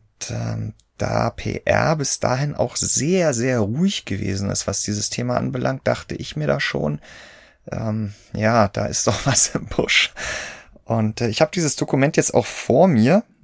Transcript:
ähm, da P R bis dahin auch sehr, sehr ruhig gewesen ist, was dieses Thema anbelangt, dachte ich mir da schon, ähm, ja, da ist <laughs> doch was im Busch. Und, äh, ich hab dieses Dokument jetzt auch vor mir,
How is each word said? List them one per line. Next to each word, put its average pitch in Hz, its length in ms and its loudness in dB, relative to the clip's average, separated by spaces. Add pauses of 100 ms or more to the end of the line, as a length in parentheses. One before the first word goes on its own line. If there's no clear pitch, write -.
(320)
ähm, 113 420 -6 (240)
da 113 320 0
P - 340 -6
R 135 320 2
bis 147 240 -2
dahin 135 360 0
auch - 200 -2
sehr, 160 600 0
sehr 123 240 0
ruhig 139 460 0
gewesen 98 440 -2
ist, 98 160 -2
was 101 160 -2
dieses 104 300 -4
Thema 120 260 -2
anbelangt, 131 500 -2
dachte - 280 -2
ich - 200 -10
mir 151 120 -4
da 139 120 0
schon, 151 400 -2 (720)
ähm, 107 440 -4 (180)
ja, 110 360 4
da 107 180 -2
ist - 200 -2
<laughs> - 0 -
doch 107 200 0
was - 260 4
im - 140 -4
Busch. - 440 0 (760)
Und, 110 360 0
äh, 120 60 0
ich - 120 -2
hab 156 120 4
dieses 160 240 -2
Dokument 147 420 0
jetzt - 160 2
auch 120 140 2
vor 143 400 4
mir, 151 360 6 (200)